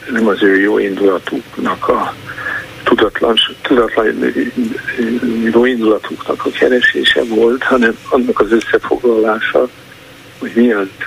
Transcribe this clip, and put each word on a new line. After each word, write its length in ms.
nem 160
az 160
ő 160
jó 200
indulatuknak 1080
a 280
tudatlan, 520
tudatlan 720
jó 120
indulatuknak 800
a 40
keresése 720
volt, 400
hanem 340
annak 300
az 120
összefoglalása, 1160
hogy 160
mi 180
az 160